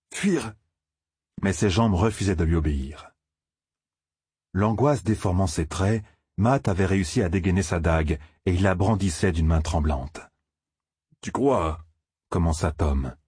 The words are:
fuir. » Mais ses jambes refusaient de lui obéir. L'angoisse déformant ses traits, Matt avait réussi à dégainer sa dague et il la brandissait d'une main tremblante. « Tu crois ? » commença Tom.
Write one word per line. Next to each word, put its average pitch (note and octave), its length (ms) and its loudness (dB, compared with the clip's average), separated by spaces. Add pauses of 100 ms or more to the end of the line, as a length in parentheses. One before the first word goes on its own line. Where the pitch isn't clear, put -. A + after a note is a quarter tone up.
(140)
fuir. » D3+ 420 -2 (880)
Mais G2 120 0
ses G#2 160 0
jambes G#2+ 240 2
refusaient G2 420 0
de E2+ 80 0
lui E2 120 2
obéir. C#2+ 580 -4 (1400)
L'angoisse A2+ 540 0
déformant F#2+ 420 0
ses E2 200 -4
traits, G#2 360 0 (320)
Matt B2 320 2
avait F#2+ 180 2
réussi F#2+ 360 0
à F2+ 80 0
dégainer F2+ 340 2
sa E2+ 160 -2
dague D#2+ 400 0 (260)
et F#2+ 80 2
il F2 80 0
la F#2+ 140 4
brandissait G2 560 0
d'une D#2+ 160 0
main D#2+ 140 2
tremblante. « D2 580 -4 (1040)
Tu - 100 -10
crois ? » G2+ 480 0 (500)
commença E2 440 0
Tom. C2+ 420 -2 (120)